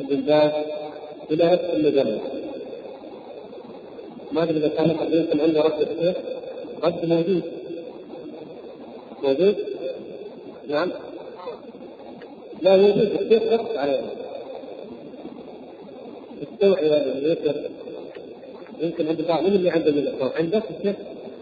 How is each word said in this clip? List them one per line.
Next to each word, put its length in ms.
بن 120
باز 300
إلى 140
نفس 280
المجلة. 460
ما 120
أدري 140
إذا 100
كان 240
أحد 240
منكم 260
عنده 200
رد 200
الشيخ؟ 340
رد 220
موجود. 380
موجود؟ 320
نعم. 240
لا 160
موجود، 440
الشيخ 220
رد 240
عليه. 240
التوعية 560
اللي 400
يمكن 260
عند 140
بعض، 220
من 120
اللي 140
عنده 220
من 60
الأخوة؟ 400
عندك 260
الشيخ 180